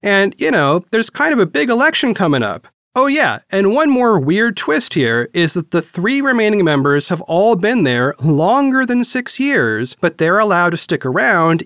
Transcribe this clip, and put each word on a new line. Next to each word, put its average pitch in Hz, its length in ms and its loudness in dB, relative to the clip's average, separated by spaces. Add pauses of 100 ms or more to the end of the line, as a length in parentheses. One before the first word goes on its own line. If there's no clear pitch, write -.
And, 196 360 0
you - 120 -2
know, 165 400 0
there's 226 180 -2
kind 311 240 -2
of 262 60 0
a 190 80 2
big 247 240 -2
election 262 440 0
coming 147 280 0
up. 101 240 -6 (300)
Oh 262 100 2
yeah, 269 320 0 (120)
and 196 220 0
one 302 160 2
more 247 300 2
weird 190 380 0
twist - 380 -2
here 117 380 0
is 170 200 0
that 170 180 -6
the 170 100 0
three 220 400 -4
remaining 220 440 2
members 143 420 2
have 170 160 -4
all 202 320 2
been 208 300 0
there 127 360 0
longer 233 640 2
than 247 200 -2
six - 340 -6
years, 127 640 -2
but 165 180 -2
they're 175 220 2
allowed 175 300 2
to 170 60 -4
stick - 300 -4
around 165 600 2